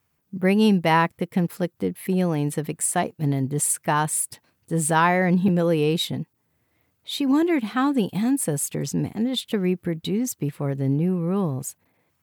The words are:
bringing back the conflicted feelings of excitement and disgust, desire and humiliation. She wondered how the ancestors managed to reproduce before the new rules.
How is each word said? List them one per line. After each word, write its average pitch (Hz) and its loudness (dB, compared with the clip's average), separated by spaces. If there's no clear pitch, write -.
bringing 196 4
back 165 2
the 175 -4
conflicted 175 -2
feelings 170 0
of 151 -4
excitement - -2
and 135 0
disgust, - -2
desire 165 2
and 180 4
humiliation. 165 0
She - -6
wondered 302 2
how 254 0
the 247 0
ancestors 160 -2
managed 214 -2
to 220 -2
reproduce 180 -2
before 143 -4
the 135 -2
new 165 2
rules. 170 -2